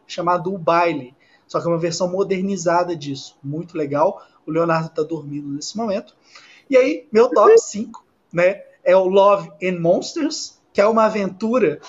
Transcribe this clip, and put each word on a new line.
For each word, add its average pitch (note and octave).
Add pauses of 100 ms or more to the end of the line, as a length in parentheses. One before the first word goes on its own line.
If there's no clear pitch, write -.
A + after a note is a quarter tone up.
chamado F3
O G3+
Baile. E3 (340)
Só D#3
que D3+
é -
uma E3+
versão E3+
modernizada F3+
disso, C#3
muito D#3+
legal. D3+ (200)
O D#3
Leonardo D#3+
tá D#3
dormindo D3
nesse D3
momento. G#3+ (540)
E C4
aí, C#4
meu A#3
top B3+
cinco, - (260)
né, F#3 (220)
é F3+
o F#3+
Love G3 (100)
and F3+
Monsters, C#4+ (140)
que -
é G3+
uma A3
aventura G#3